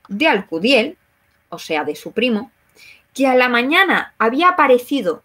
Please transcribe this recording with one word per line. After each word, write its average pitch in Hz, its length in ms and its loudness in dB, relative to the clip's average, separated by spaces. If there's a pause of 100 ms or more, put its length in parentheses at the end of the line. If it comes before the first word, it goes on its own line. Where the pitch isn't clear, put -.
de 226 200 0
Alcudiel, 233 680 0 (540)
o 165 80 -14
sea, 151 260 -6
de 147 100 -6
su 160 180 -16
primo, 226 400 -4 (600)
que 269 140 0
a 262 80 2
la 247 160 4
mañana 262 680 0
había 262 300 2
aparecido 262 760 0